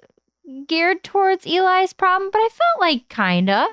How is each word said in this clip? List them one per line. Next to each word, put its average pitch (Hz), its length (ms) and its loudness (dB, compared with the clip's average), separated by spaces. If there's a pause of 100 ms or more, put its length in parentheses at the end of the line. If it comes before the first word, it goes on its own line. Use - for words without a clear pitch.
(680)
geared 339 380 0
towards 381 420 0
Eli's 370 460 0
problem, 381 400 0
but 427 80 0
I 453 80 2
felt 659 320 0
like 311 280 -2
kinda. 190 640 0